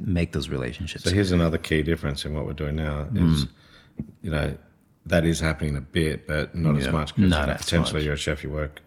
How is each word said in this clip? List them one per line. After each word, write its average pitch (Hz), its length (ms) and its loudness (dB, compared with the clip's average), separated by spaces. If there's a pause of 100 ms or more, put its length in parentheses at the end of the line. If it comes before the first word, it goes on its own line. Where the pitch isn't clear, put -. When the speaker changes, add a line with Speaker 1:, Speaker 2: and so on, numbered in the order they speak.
Speaker 1:
make 85 280 0
those 76 160 -4
relationships. 65 560 -6
Speaker 2:
So 82 60 2
here's 95 220 4
another 82 260 4
key 78 240 0
difference 76 420 -2
in 76 100 -6
what 76 120 -4
we're 73 60 -6
doing 73 240 -4
now 76 260 -4 (120)
is, 80 320 4
Speaker 1:
Mm. - 20 -16 (720)
Speaker 2:
you 90 100 -6
know, 73 240 -2 (500)
that 82 180 4
is 82 160 2
happening 78 360 -2
a 67 40 -6
bit, 78 460 -2
but 76 280 -4
not 80 220 2
as 67 100 0
Speaker 1:
Yeah, 67 60 0
Speaker 2:
much, 76 220 -2
'cause, 104 100 4
Speaker 1:
not 85 180 6
Speaker 2:
you 71 40 0
know, 69 80 0
Speaker 1:
as - 80 -6
Speaker 2:
potentially 82 380 2
Speaker 1:
much. 76 40 0
Speaker 2:
you're 73 100 -2
a 73 40 -4
chef, 76 260 -4
you 71 60 -8
work 76 360 -6